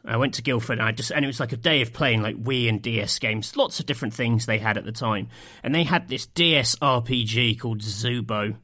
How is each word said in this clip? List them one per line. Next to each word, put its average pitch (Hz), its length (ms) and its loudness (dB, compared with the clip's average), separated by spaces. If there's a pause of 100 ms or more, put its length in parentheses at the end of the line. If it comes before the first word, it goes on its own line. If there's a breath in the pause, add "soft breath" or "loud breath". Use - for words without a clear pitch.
I 113 100 -2
went 127 200 2
to - 60 -6
Guildford, 120 380 0
and 110 80 2
I 110 60 2
just, 113 180 -4
and 147 140 2
it - 20 -2
was, 139 140 -4
like, 120 100 -2
a 123 60 -4
day 151 240 2
of 113 100 -2
playing, 120 300 2
like, 107 200 -4
Wii 123 280 2
and 107 120 2
D 113 200 -2
S - 180 -2
games, 110 380 -2
lots - 240 0
of - 40 -6
different 127 280 -4
things 117 320 2
they 107 140 0
had 107 180 0
at - 80 -6
the 110 80 -8
time. 107 340 -2 (340 loud breath)
And 135 140 -2
they 165 80 4
had 165 240 0
this 127 180 -6
D 170 300 2
S 127 260 4
R 131 200 4
P 120 240 0
G 113 300 2
called 113 260 -4
Zubo, 107 840 -2